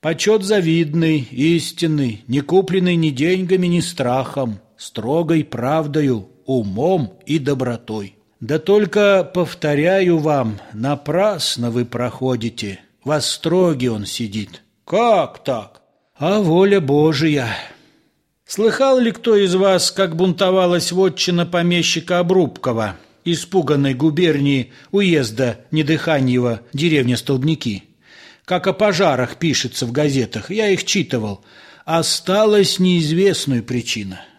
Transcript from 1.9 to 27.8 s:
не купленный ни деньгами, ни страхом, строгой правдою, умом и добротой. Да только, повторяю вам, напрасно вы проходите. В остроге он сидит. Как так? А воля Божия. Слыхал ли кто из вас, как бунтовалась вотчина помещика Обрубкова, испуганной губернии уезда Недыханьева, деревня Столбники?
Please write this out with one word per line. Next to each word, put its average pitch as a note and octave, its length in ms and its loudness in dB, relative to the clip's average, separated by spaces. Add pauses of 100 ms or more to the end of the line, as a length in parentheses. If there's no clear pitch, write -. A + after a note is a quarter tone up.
не C3+ 120 0
купленный F3+ 540 0
ни D#3+ 160 2
деньгами, F3+ 560 0
ни F3 140 2
страхом, B2 800 -4 (160)
строгой D#3 640 -2
правдою, C#3 880 -2 (180)
умом B2+ 800 -2
и D#3 140 -2
добротой. A#2+ 760 -4 (240)
Да C#3 220 -2
только, G3+ 640 4
повторяю E3+ 920 0
вам, C3+ 420 0 (120)
напрасно C#3+ 1000 -2
вы B2 120 0
проходите. A#2 960 -6 (240)
В C3+ 80 -6
остроге D3+ 800 0
он G#2 160 -4
сидит. G#2 560 -8 (220)
Как G#3 580 0
так? A2+ 400 -8 (340)
А F#3 240 0
воля G3 400 4
Божия. D3 680 2 (1000)
Слыхал B3+ 540 2
ли A#3 100 2
кто A3+ 240 0
из F#3+ 220 4
вас, F#3+ 340 4
как F#3 240 -2
бунтовалась F3+ 800 2
вотчина F3 520 0
помещика F3 760 0
Обрубкова, B2+ 760 0 (280)
испуганной D3 680 0
губернии C#3+ 800 0 (200)
уезда C3+ 680 0 (140)
Недыханьева, C3+ 880 0 (120)
деревня C3+ 440 0
Столбники? C3 680 -2 (600)